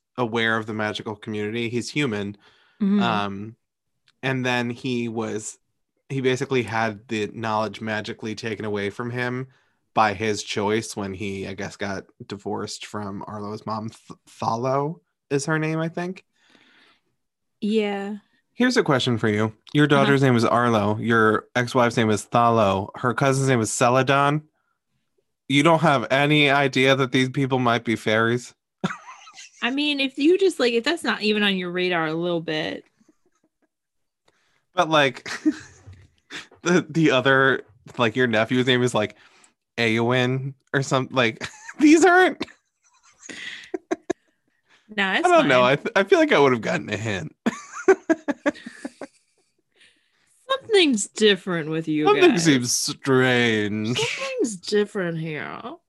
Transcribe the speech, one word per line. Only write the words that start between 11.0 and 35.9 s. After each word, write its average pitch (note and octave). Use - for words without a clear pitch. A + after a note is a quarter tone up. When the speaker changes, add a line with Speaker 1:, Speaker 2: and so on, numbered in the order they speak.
Speaker 1:
he, G2
I G2
guess, F#2+
got G2
divorced G#2
from G2+
Arlo's G#2
mom. A2
Th-, -
Thalo C3
is C#3
her D#3+
name, D#3+
I E3
think. F3
Speaker 2:
Yeah. G#3
Speaker 1:
Here's B3
a G3
question B2+
for A2
you. G#2+
Your D3
Speaker 2:
Uh-huh. C#3+
Speaker 1:
daughter's C3+
name C3
is A2+
Arlo. A2
Your A2+
ex-wife's A#2+
name A2+
is G#2
Thalo. A2+
Her A#2+
cousin's C3+
name A#2+
is G#2+
Celadon. C3+
You C#3+
don't D#3+
have C#3
any C#3+
idea C3+
that C3
these C3
people C3
might A#2
be A2
fairies? A2+
<laughs> -
Speaker 2:
I A#3+
mean, C#4+
if C4+
you D#4+
just, F#4+
like, A#3+
if A#3
that's D#4+
not A3
even G#3+
on G3
your F3+
radar F3+
a D#3
little E3+
bit. D#3+
Speaker 1:
But, F3
like, C#3+